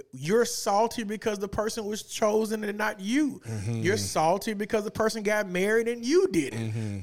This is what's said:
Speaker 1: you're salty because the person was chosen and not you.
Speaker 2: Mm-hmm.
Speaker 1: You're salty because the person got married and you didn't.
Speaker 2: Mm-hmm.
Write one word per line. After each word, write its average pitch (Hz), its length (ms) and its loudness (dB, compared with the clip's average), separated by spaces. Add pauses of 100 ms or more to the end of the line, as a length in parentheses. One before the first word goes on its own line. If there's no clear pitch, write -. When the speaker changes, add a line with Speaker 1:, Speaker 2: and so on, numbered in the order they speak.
(120)
Speaker 1:
you're 180 340 2
salty 226 580 0
because 208 360 -4
the 202 80 -4
person 214 380 -4
was 208 180 -6
chosen 220 600 0
and 208 140 -4
not 214 220 -2
you. 254 460 0
Speaker 2:
Mm-hmm. 113 360 -4
Speaker 1:
You're 190 160 2
salty 196 560 0
because 208 300 0
the 208 80 -6
person 220 320 0
got 208 260 0
married 208 380 2
and 240 180 -4
you 349 220 6
didn't. 113 440 0
Speaker 2:
Mm-hmm. 107 320 -4